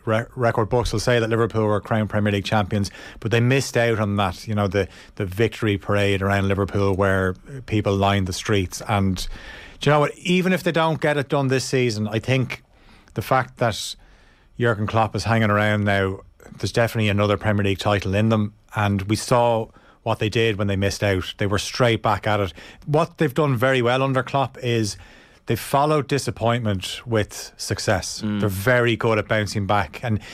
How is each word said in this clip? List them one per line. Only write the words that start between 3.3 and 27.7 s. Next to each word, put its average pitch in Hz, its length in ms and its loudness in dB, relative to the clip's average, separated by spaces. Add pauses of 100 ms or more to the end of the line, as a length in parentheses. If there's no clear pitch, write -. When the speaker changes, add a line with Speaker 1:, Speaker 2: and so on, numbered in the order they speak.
Speaker 1:
they 117 100 4
missed 127 340 2
out 117 240 2
on 101 160 0
that, 98 320 -2
you 110 80 -2
know, 104 140 2
the, 95 180 0 (280)
the 107 100 -4
victory 101 520 0
parade 101 440 0
around 98 260 2
Liverpool 98 480 0
where 95 380 2 (320)
people 101 280 0
lined 98 320 2
the 92 80 -4
streets. 98 540 -2
And 98 300 2 (640)
do - 80 2
you 147 40 6
know 151 60 6
what? 143 180 0
Even 185 360 2
if 175 100 -2
they 175 80 0
don't 160 300 0
get 147 160 2
it 135 100 -2
done 139 220 0
this 131 160 0
season, 117 420 0
I 107 120 -2
think 127 440 -2 (520)
the - 60 -2
fact - 360 0
that - 380 -2 (640)
Jurgen 110 300 0
Klopp 110 260 2
is 104 120 -4
hanging 110 260 2
around 104 320 2
now, 98 380 0 (360)
there's 101 140 -4
definitely 113 380 0
another 101 260 2
Premier 101 300 0
League 98 140 0
title 98 360 0
in 110 140 2
them. 107 240 0 (240)
And 101 260 0
we 104 140 0
saw 120 500 2 (360)
what 113 160 -2
they 113 80 0
did 113 300 2
when 101 100 0
they 98 80 0
missed 98 260 0
out. 98 360 0
They 104 100 0
were 98 100 0
straight 113 440 0
back 110 260 0
at 104 140 2
it. 92 120 -4 (320)
What 156 340 0
they've 147 140 0
done 143 220 2
very 127 260 2
well 127 220 2
under 131 180 0
Klopp 131 400 -2
is 113 360 0 (480)
they've 117 120 0
followed 147 520 0
disappointment 113 1000 -2
with - 480 -2
success. - 640 -4